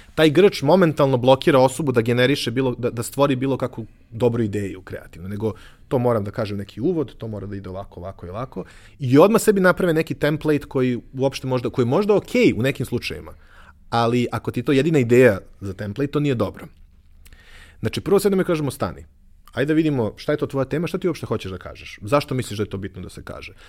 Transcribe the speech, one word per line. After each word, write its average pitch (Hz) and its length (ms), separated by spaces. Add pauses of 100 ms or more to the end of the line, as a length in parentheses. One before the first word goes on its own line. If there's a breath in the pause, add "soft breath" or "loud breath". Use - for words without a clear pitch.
(140)
Taj 156 160
grč 190 320
momentalno 151 540
blokira 131 420
osobu 131 340
da 120 80
generiše 123 500
bilo, 127 240
da, 120 160
da 117 120
stvori 139 340
bilo 131 200
kakvu 120 300 (240)
dobru 117 320
ideju 98 400
kreativnu, - 460
nego 104 240 (340 loud breath)
to 139 120
moram 120 260
da 101 60
kažem 104 280
neki 101 220
uvod, 156 360
to 120 120
mora 101 180
da 101 100
ide 98 120
ovako, 95 320
ovako 92 260
i 87 40
ovako. 131 340 (360 loud breath)
I 131 180
odmah 202 220
sebi 196 200
naprave 180 340
neki 160 220
template 151 440
koji 127 380 (160)
uopšte 135 320
možda, 127 240
koji 127 120
je 117 60
možda 202 280
okej 196 360
u - 100
nekim 131 240
slučajevima, 80 460 (580 soft breath)
ali 120 400
ako 120 200
ti 123 100
je 117 40
to 156 80
jedina 147 260
ideja 120 400 (220)
za 95 140
template, 104 360
to 151 100
nije 147 160
dobro. 98 300 (1120 loud breath)
Znači, 110 200
prvo 196 180
sednemo 196 240
i 170 40
kažemo, 151 240
"Stani, - 340 (480)
ajde 127 140
da 156 80
vidimo 147 400
šta - 180
je 147 60
to 143 80
tvoja 135 180
tema, 151 220
šta - 120
ti 185 100
uopšte 139 180
hoćeš 107 240
da 90 80
kažeš, - 440
zašto 135 320
misliš 117 240
da 107 40
je 98 80
to 101 80
bitno 95 240
da 82 60
se - 140
kaže, - 300 (160 loud breath)